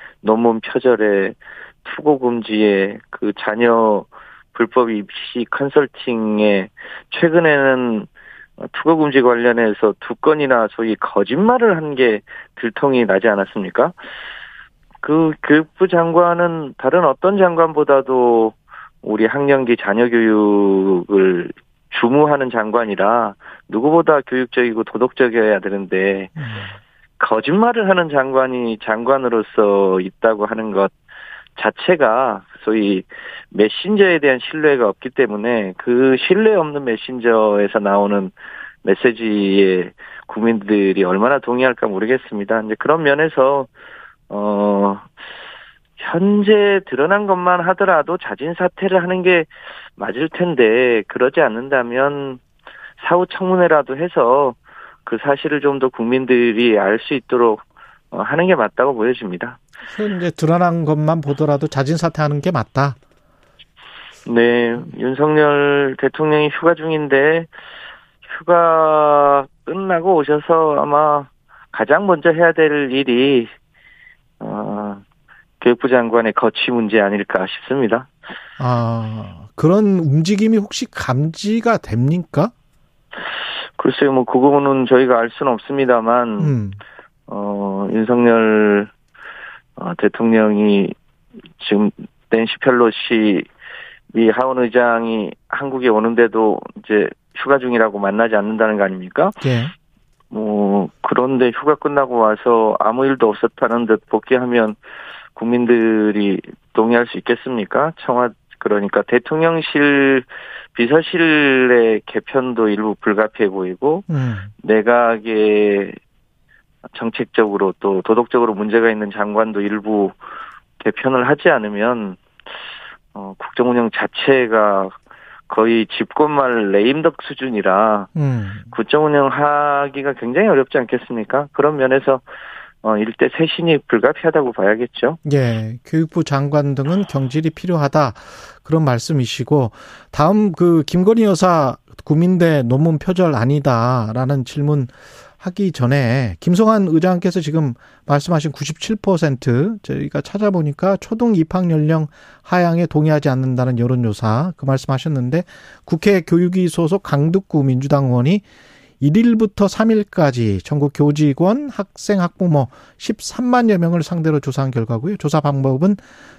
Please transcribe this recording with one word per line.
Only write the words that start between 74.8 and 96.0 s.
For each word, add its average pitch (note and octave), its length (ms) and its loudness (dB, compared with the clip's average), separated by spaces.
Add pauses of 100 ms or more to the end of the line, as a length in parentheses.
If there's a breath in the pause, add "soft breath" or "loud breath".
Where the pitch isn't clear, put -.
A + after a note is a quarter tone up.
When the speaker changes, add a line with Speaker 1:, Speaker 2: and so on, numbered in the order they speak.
Speaker 1:
교육부 B2 280 2
장관의 A#2 440 2
거취 - 380 -2
문제 A2+ 280 0
아닐까 G2+ 480 0
싶습니다. B2+ 600 -4 (520 loud breath)
Speaker 2:
아, A2 960 -4
그런 G3 440 2
움직임이 F#3 580 2
혹시 G#3 320 -4
감지가 G3+ 880 -2
됩니까? D#3 720 -2 (1300 loud breath)
Speaker 1:
글쎄요, C3+ 340 0
뭐, B2+ 140 0
그 B2+ 140 -2
부분은 C#3 480 2
저희가 B2+ 320 4
알 A#2 120 -2
수는 C#3 220 -2
없습니다만, B2 720 0
Speaker 2:
음. A2 440 -2 (560 loud breath)
Speaker 1:
어, G2+ 640 -6
윤석열, A2 1000 2 (840 loud breath)
어, - 220 -8
대통령이 G#2+ 960 2 (760)
지금 G#2 220 0 (400)
낸시 A2+ 320 0
펠로시 A2+ 800 2 (720 loud breath)
미 A2+ 160 4
하원 B2+ 300 0
의장이 A#2 720 0 (160)
한국에 C3 400 -4
오는데도 A2 720 2 (200)